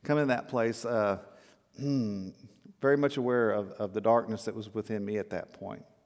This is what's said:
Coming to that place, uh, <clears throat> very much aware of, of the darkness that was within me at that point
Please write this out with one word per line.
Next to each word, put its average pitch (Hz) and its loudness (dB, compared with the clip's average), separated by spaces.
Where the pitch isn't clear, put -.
Coming 151 2
to 143 2
that 120 0
place, 117 0
uh, 107 2
<clears throat> - -20
very 123 -2
much 143 0
aware 123 2
of, 104 -2
of 101 -6
the 104 -2
darkness 113 2
that 101 -6
was 104 -10
within 107 -4
me 104 -4
at 95 -6
that - -8
point - -14